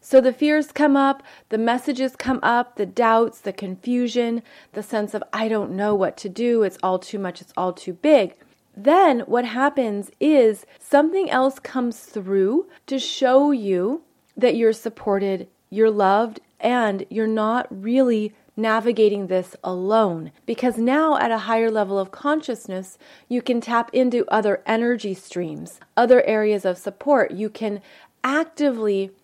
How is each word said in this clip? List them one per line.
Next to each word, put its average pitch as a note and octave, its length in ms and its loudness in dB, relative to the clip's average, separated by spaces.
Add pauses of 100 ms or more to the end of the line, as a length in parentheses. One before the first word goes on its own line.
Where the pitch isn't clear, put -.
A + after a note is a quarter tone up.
So - 180 6
the B3+ 140 4
fears D4 380 0
come C#4+ 260 2
up, C#4 240 0 (280)
the A3 100 -2
messages B3+ 560 -2
come B3+ 260 -4
up, A#3+ 360 0
the G3+ 100 -4
doubts, A3+ 540 0
the G3 120 -8
confusion, A#3 880 -4 (320)
the G#3+ 80 -8
sense G#3 320 -4
of, G#3+ 180 -6
"I A3 160 -4
don't G#3 280 -4
know G#3 180 0
what F#3+ 240 -2
to - 120 -10
do, A3+ 340 0
it's F#3 180 -4
all F#3 160 0
too F#3+ 220 -10
much, F3+ 220 -8
it's - 140 -20
all F3+ 180 -4
too F3+ 200 -12
big." A#3 420 2 (400)
Then C#4+ 460 4
what A#3+ 240 -2
happens A#3 640 -2 (100)
is B3 460 4 (140)
something D#4+ 500 2
else C4 300 0
comes A#3+ 400 -6
through G3 680 -2 (220)
to C4+ 100 -4
show C4+ 540 2
you G#3 500 -2 (340)
that A#3+ 200 2
you're A3+ 180 2
supported, G3 760 -4 (220)
you're A3 220 2
loved, G#3 480 2 (200)
and A3 520 0
you're A3 160 -2
not A3 420 -2
really A3 640 0 (240)
navigating G#3+ 680 0
this F#3 360 -4
alone, F#3 680 -2 (140)
because A#3 320 -4
now C#4+ 400 0
at A#3 140 0
a A3 80 -2
higher A3+ 300 0
level G3+ 300 -2
of F#3+ 120 -6
consciousness, A#3+ 840 -6 (300)
you B3 140 -4
can A#3+ 180 -2
tap A#3 340 -2
into B3 360 0
other G#3 360 0
energy A3+ 480 -2
streams, E3+ 680 -12 (180)
other A#3+ 260 6
areas G#3+ 400 0
of F3+ 140 -2
support. B3 540 0
You G#3 180 -6
can G#3 320 -8 (420)
actively B3 880 -2 (120)